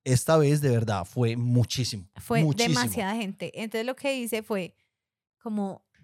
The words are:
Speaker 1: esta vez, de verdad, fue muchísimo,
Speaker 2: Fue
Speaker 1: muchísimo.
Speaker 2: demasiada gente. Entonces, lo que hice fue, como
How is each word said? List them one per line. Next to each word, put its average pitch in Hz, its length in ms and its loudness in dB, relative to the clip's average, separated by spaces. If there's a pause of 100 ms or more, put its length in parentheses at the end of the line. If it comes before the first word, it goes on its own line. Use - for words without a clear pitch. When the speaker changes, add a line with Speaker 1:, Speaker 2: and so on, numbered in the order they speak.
Speaker 1:
esta 131 340 4
vez, 147 240 4
de 139 80 2
verdad, 107 360 0
fue 117 300 0
muchísimo, 120 720 0 (100)
Speaker 2:
Fue 226 260 0
Speaker 1:
muchísimo. 233 360 2
Speaker 2:
demasiada 214 360 -2
gente. 196 360 -8 (100)
Entonces, 226 240 -6
lo 262 100 -4
que 269 220 -4
hice 226 260 -4
fue, 190 320 -6 (640)
como 208 440 -6 (180)